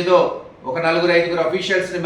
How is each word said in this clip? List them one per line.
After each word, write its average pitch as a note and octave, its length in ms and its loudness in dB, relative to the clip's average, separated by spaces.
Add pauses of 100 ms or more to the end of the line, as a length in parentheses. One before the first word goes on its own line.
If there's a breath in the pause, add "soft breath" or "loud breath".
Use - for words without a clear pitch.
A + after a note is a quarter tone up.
ఏదో F3 160 4 (520)
ఒక E3+ 160 -4
నలుగురు E3+ 320 2
ఐదుగురు E3+ 280 0
అఫీషియల్స్ని F3+ 600 -2